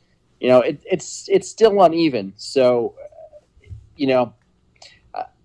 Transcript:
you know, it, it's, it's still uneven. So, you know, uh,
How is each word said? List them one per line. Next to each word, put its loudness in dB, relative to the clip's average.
you -4
know, 6
it, -4
it's, -8
it's 0
still 2
uneven. 0
So, 0
you -4
know, 0
uh, -10